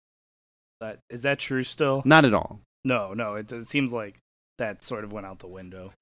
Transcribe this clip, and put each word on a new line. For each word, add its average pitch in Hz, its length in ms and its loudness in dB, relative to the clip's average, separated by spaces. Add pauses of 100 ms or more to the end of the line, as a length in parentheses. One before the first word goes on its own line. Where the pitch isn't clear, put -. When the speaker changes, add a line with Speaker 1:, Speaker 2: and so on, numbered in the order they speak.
(800)
Speaker 1:
That, 110 180 -10 (120)
is 117 120 -10
that 139 160 0
true 131 240 -2
still? 135 420 0
Speaker 2:
Not 151 200 10
at 117 100 6
all. - 260 -2 (240)
Speaker 1:
No, 107 300 -2
no, 107 200 -4
it, 107 180 -10
it 117 160 -12
seems 135 240 0
like 107 240 -8 (420)
that 107 240 -6
sort 107 220 -8
of 104 80 -12
went 101 140 -10
out 95 140 -16
the 90 80 -16
window. 92 540 -14